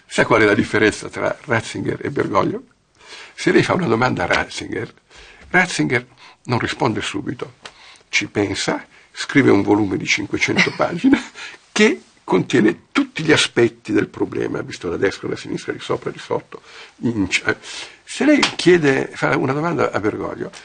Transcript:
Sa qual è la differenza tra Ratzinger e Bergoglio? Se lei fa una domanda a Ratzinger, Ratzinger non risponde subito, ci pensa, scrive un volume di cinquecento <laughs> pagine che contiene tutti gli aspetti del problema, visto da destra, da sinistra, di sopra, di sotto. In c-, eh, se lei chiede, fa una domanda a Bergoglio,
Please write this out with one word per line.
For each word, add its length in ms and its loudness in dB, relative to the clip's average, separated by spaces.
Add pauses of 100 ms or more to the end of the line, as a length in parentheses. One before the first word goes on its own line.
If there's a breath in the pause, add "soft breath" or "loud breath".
Sa 220 -2
qual 160 4
è 20 6
la 100 6
differenza 540 2
tra 360 -4
Ratzinger 600 -4
e 60 -4
Bergoglio? 540 -2 (680 loud breath)
Se 180 0
lei 100 6
fa 120 0
una 120 0
domanda 380 0
a 20 0
Ratzinger, 680 -4 (580 loud breath)
Ratzinger 540 0 (400 loud breath)
non 140 0
risponde 420 -2
subito, 540 -8 (540 loud breath)
ci 180 -2
pensa, 580 -2 (280 soft breath)
scrive 400 2
un 100 4
volume 340 2
di 100 -6
cinquecento 680 0
<laughs> 40 -14
pagine 460 2 (480 loud breath)
che 300 4 (240)
contiene 680 2
tutti 320 -2
gli 100 4
aspetti 600 0
del 160 2
problema, 540 -4
visto 260 -10
da 80 -4
destra, 320 -2
da 80 -6
sinistra, 360 -8
di 60 -12
sopra, 320 -6
di 80 -10
sotto. 440 -8 (380 loud breath)
In 280 0
c-, 180 -4
eh, 100 0 (460 loud breath)
se 220 -4
lei 160 6 (160)
chiede, 560 4
fa 240 0
una 160 0
domanda 400 0
a 80 -2
Bergoglio, 500 -4 (140 loud breath)